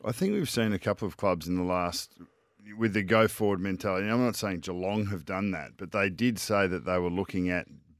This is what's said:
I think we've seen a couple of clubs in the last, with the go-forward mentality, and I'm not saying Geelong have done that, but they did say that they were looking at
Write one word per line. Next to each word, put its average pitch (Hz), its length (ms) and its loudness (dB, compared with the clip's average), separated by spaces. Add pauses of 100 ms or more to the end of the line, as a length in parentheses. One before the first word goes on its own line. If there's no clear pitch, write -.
I - 80 -4
think 190 220 -2
we've 196 160 -2
seen 110 240 0
a 95 60 -2
couple 107 280 -2
of 87 100 -8
clubs 90 300 0
in 90 80 0
the 90 80 0
last, 90 500 -2 (640)
with 110 160 2
the 107 100 4
go-forward 104 560 4
mentality, 95 460 -2
and 107 80 0
I'm 123 120 2
not 113 100 -2
saying 95 240 -4
Geelong 92 480 -2
have 95 180 -6
done 98 260 -2
that, 78 240 -8
but 90 160 -12
they 98 200 2
did 110 280 0
say 101 280 2
that 87 180 -2
they 90 140 2
were 87 120 0
looking 90 380 -2
at 90 180 -2 (320)